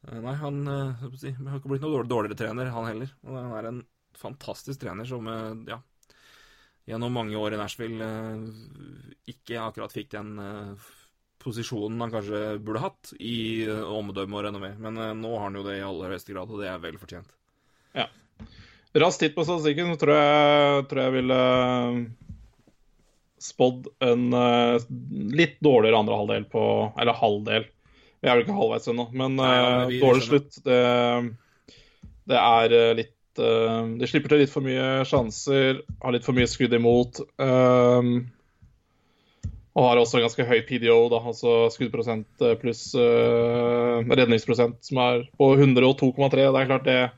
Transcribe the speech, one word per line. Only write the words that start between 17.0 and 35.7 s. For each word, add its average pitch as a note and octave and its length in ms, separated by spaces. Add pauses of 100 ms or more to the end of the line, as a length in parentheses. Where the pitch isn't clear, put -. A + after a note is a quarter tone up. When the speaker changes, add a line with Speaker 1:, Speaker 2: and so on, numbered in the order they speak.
Speaker 2:
Ja. B2+ 100 (880)
Raskt E3+ 240
titt D3+ 160
på F3 100
statistikken, E3 520
så - 20
tror D3 160
jeg, D3 720
tror C3+ 140
jeg C3 100
ville, B2+ 220
eh, B2 680 (1400)
spådd B2+ 440 (120)
en, B2 320
eh, A#2+ 460 (580)
litt D#3+ 240
dårligere A#2 380
andre G#2+ 180
halvdel G#2+ 320
på, A2+ 140 (360)
eller A#2 140
halvdel. A2 540 (560)
Vi C#3 80
er B2 80
vel A#2 80
ikke G3+ 100
halvveis A2+ 320
ennå, A#2+ 240
men, C3 240
Speaker 1:
Nei, C3 160
ja, B2 120 (180)
Speaker 2:
eh, B2+ 40
Speaker 1:
vi, B2+ 120
vi - 20
Speaker 2:
dårlig C3 220
Speaker 1:
skjønner. - 80
Speaker 2:
slutt, C#3+ 340
det, B2 1080 (520)
det B2 140
er, A#2 320
eh, A#2 220
litt, A2+ 180 (240)
eh, A2+ 460 (160)
de B2 100
slipper - 240
til D3+ 60
litt C#3 160
for C#3 100
mye C3 220 (180)
sjanser, C3+ 800 (180)